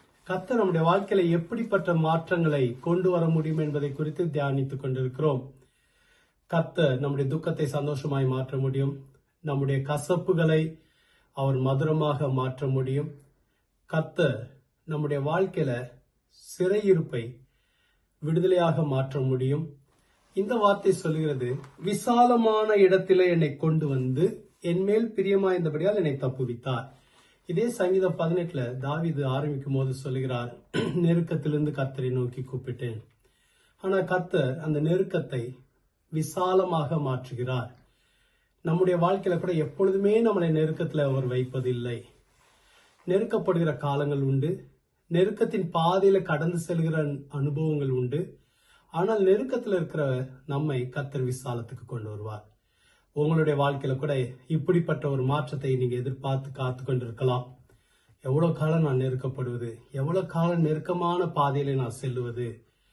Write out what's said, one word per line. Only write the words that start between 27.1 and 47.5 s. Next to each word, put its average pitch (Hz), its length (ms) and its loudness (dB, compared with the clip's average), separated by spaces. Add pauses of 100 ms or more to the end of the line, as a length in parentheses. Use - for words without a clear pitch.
இதே 202 220 0
சங்கீதம் 185 500 0
பதினெட்டுல 165 580 -2
தாவீது 143 500 -2
ஆரம்பிக்கும் 135 480 -4
போது 131 200 -2
சொல்லுகிறார், 127 640 -6 (200)
<clears throat> - 0 -
"நெருக்கத்திலிருந்து 165 920 0
கர்த்தரை 135 400 -4
நோக்கி 127 300 -4
கூப்பிட்டேன்." 120 640 -8 (760)
ஆனா 190 200 0
கர்த்தர் 170 600 0
அந்த 151 200 -2
நெருக்கத்தை 156 800 -2 (500)
விசாலமாக 175 880 0
மாற்றுகிறார். 127 760 -4 (920)
நம்முடைய 180 360 2
வாழ்க்கையில 180 400 2
கூட 180 140 -2
எப்பொழுதுமே 196 720 2
நம்மளை 185 260 2
நெருக்கத்துல 156 520 0
அவர் 135 240 0
வைப்பதில்லை. 123 760 -4 (1040)
நெருக்கப்படுகிற 180 720 2
காலங்கள் 143 440 0
உண்டு, 139 460 0 (440)
நெருக்கத்தின் 190 640 2
பாதையில 190 500 4
கடந்து 165 360 0 (100)
செல்கிற 156 600 -2
அனுபவங்கள் 147 640 -2